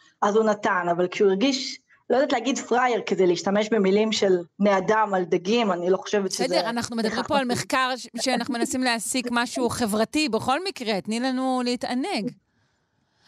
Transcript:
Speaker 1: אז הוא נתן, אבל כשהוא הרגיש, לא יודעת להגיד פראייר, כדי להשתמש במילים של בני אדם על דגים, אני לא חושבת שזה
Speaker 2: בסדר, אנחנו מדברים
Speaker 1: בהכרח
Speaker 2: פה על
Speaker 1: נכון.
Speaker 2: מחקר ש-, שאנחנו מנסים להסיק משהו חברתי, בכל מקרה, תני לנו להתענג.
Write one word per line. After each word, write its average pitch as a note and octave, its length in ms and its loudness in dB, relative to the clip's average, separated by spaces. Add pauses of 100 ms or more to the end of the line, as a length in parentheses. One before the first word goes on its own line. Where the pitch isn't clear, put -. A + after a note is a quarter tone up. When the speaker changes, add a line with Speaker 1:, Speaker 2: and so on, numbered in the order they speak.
(220)
Speaker 1:
אז G3+ 140 2
הוא A3 100 6
נתן, G#3 460 0
אבל F3 160 2
כשהוא G3 220 4
הרגיש, B3+ 500 0 (300)
לא A#3+ 60 2
יודעת C4+ 180 2
להגיד A#3+ 240 -2
פראייר, A#3+ 480 0
כדי F#3 220 2
להשתמש G3+ 420 0
במילים G#3 420 2
של G3 260 2 (220)
בני G3 180 4
אדם G#3 360 2
על F#3 100 0
דגים, F#3+ 480 0
אני F3 180 -2
לא F#3+ 80 4
חושבת F#3+ 340 -2
שזה - 120 -4
Speaker 2:
בסדר, B3+ 260 0
אנחנו A#3 260 -6
מדברים A3 160 -2
Speaker 1:
בהכרח A#3 160 -6
Speaker 2:
פה D4 100 0
על C4+ 80 2
Speaker 1:
נכון. B3 120 -2
Speaker 2:
מחקר C4 400 -2
ש-, A3 100 -14 (140)
שאנחנו B3 320 -2
מנסים B3 300 -2
להסיק B3 480 -2
משהו A#3+ 380 -2
חברתי, A3+ 600 0
בכל A3 380 0
מקרה, G#3+ 340 -4
תני A3 180 -4
לנו B3+ 460 -2
להתענג. B3 680 -4 (960)